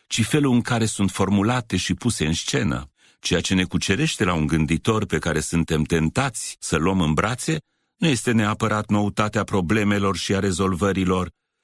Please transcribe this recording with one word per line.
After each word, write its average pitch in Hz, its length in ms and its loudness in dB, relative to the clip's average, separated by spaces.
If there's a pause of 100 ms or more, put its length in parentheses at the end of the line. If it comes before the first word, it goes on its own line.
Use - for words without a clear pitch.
ci 113 180 0
felul 143 280 2
în 120 80 4
care 113 240 0
sunt 98 260 0
formulate 101 680 0
și 90 160 -2
puse 110 320 -2
în 80 80 0
scenă. 71 580 -4 (280)
Ceea 85 220 -2
ce - 120 -2
ne 92 100 4
cucerește 101 600 -2
la 92 100 0
un 76 140 0
gânditor 82 580 2
pe 85 120 -2
care 80 220 -2
suntem 80 440 0
tentați 85 760 -2
să - 180 -4
luăm 92 240 0
în 78 120 2
brațe 120 440 -2 (400)
nu 175 100 0
este 127 240 0
neapărat 107 580 0
noutatea 104 540 0
problemelor 101 720 0
și - 160 -2
a 95 60 2
rezolvărilor, 92 920 0 (320)